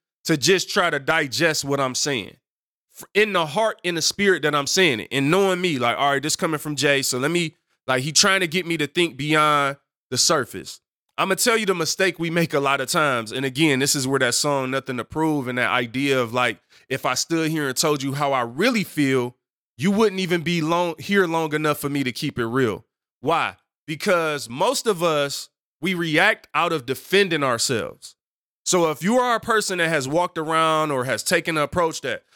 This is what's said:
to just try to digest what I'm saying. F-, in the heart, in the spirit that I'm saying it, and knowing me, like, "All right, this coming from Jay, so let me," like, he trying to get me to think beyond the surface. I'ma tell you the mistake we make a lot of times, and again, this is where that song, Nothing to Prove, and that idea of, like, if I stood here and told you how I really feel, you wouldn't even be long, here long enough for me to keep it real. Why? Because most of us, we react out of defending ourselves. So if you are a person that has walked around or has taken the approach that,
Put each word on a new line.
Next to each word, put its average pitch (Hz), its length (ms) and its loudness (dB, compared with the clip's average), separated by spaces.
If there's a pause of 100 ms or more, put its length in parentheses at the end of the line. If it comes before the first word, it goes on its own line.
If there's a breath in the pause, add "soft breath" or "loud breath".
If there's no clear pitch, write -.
(240)
to 160 120 2
just 175 320 2
try 180 220 0
to 147 80 0
digest 147 680 0
what 139 160 -2
I'm 131 140 -2
saying. 131 420 -4 (580)
F-, - 200 -20
in 208 180 2
the 170 140 2
heart, 202 360 0
in 175 120 -2
the 156 80 -2
spirit 185 400 2
that 147 120 2
I'm 143 120 0
saying 156 340 2
it, - 100 -8
and 139 200 2
knowing 190 320 4
me, 165 160 0
like, 120 180 0
"All 143 140 2
right, 139 120 0
this 147 140 -2
coming 160 220 -2
from 151 180 -8
Jay, 139 240 2
so 131 160 -2
let 135 140 0
me," 170 260 -2 (300)
like, 131 160 0
he 151 100 -6
trying 190 280 2
to 180 60 -2
get 170 200 -4
me 170 100 -4
to 147 100 -2
think 165 300 -2
beyond 147 600 2 (320)
the 127 80 -2
surface. 120 640 -2 (340)
I'ma 185 200 0
tell 226 200 2
you 220 80 0
the 190 100 2
mistake 175 440 -2
we 165 100 -2
make 170 240 0
a 143 80 2
lot 135 220 2
of 127 80 -6
times, 127 420 0
and 131 140 -4
again, 135 320 2
this 143 160 2
is 135 120 -2
where 135 120 0
that 135 160 2
song, 139 360 -2
Nothing 135 280 -6
to 117 60 -6
Prove, 156 440 -2
and 123 80 -4
that 123 140 0
idea 127 500 0
of, 117 140 -2
like, 123 260 0 (300 soft breath)
if 131 160 -4
I 127 80 0
stood 160 360 -2
here 151 180 -2
and 127 80 -6
told 147 260 0
you 139 100 -4
how 139 220 -2
I 127 80 0
really 175 420 0
feel, 131 500 0 (460)
you 185 120 2
wouldn't 196 280 2
even 175 220 0
be 170 180 0
long, 170 380 0
here 196 300 2
long 160 260 -2
enough 151 240 0
for 143 100 -4
me 139 140 -2
to 123 80 -4
keep - 260 -6
it 120 100 -2
real. 113 380 0 (360)
Why? 131 380 -2 (280)
Because 156 640 -2
most 196 400 -2
of 175 160 0
us, 147 460 0 (300)
we 185 140 -2
react 170 580 2
out 165 200 0
of 143 120 -2
defending 160 600 0
ourselves. 113 720 -2 (480)
So 170 260 2
if 151 140 -6
you 240 160 4
are 247 160 2
a 214 40 -2
person 208 380 0
that 165 100 2
has 143 200 0
walked 175 280 0
around 160 540 2
or 131 140 0
has 123 180 -2
taken 170 320 0
the 151 80 0
approach 165 380 -2
that, 117 240 -6 (120)